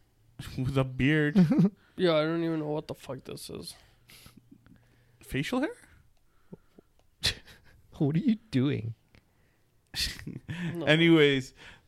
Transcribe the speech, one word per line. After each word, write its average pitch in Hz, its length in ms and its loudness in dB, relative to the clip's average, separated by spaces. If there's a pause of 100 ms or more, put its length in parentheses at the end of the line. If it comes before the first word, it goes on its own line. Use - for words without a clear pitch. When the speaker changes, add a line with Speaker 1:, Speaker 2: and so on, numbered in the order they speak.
(240)
Speaker 1:
<laughs> - 340 -16
With 131 200 -4
a 135 60 4
beard. 147 540 0
Speaker 2:
<laughs> 185 340 6 (260)
Speaker 3:
Yeah, 170 180 2
I 151 80 2
don't 165 200 -2
even 165 180 -2
know 151 80 -6
what 151 180 -6
the 139 80 -10
fuck - 300 -14
this - 240 -14
is. - 260 -14 (1500)
Speaker 1:
Facial - 380 -6
hair? 320 100 -2 (1500)
Speaker 2:
<laughs> - 100 -4 (680)
What 151 160 0
are 170 40 0
you 285 180 0 (120)
doing? 120 460 -2 (1000)
Speaker 1:
<laughs> - 100 -6 (720)
Speaker 3:
No. 165 120 -8
Speaker 1:
Anyways, 151 680 4 (340)